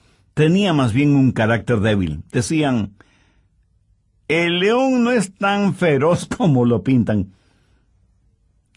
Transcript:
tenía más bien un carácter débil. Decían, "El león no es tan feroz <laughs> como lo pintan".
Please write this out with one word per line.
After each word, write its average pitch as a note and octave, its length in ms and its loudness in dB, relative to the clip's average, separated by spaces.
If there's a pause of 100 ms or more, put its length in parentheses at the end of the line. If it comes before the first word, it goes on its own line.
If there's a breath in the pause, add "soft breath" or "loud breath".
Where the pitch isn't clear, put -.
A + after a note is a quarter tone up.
(320 soft breath)
tenía F3 400 2
más B2+ 220 0
bien C#3+ 220 2
un C3 160 2
carácter A2+ 480 -2
débil. F#2+ 420 -2 (100)
Decían, B2+ 600 -2 (1300 soft breath)
"El E3+ 300 0
león B3 460 0
no A#3+ 60 0
es A#3+ 240 -2
tan G3+ 400 -2
feroz D#3+ 520 0
<laughs> - 120 -12
como C#3+ 260 2
lo A#2 180 0
pintan". G#2+ 500 0 (1400 soft breath)